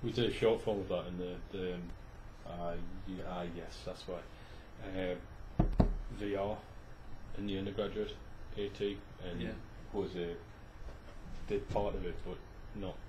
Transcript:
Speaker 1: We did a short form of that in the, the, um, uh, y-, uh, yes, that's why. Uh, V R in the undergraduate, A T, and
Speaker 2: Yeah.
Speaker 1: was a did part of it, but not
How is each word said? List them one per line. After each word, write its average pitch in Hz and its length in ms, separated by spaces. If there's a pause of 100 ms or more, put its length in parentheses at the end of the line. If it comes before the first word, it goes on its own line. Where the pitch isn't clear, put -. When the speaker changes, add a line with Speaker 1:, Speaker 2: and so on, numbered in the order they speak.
Speaker 1:
We 117 80
did 113 180
a - 40
short 113 280
form 104 200
of 95 80
that 87 180
in 90 100
the, 90 180 (160)
the, 92 220
um, 87 80 (680)
uh, 85 260 (340)
y-, 95 200
uh, 90 160 (120)
yes, 82 300
that's 92 220
why. 87 120 (680)
Uh, 92 300 (1040)
V 101 160
R 101 220 (800)
in 104 100
the 98 100
undergraduate, 101 560 (440)
A 101 120
T, 101 280 (300)
and 87 140
Speaker 2:
Yeah. 87 80 (440)
Speaker 1:
was 92 220
a 85 200 (1120)
did - 220
part 101 260
of 90 100
it, 87 100 (100)
but 90 120 (380)
not 92 200 (140)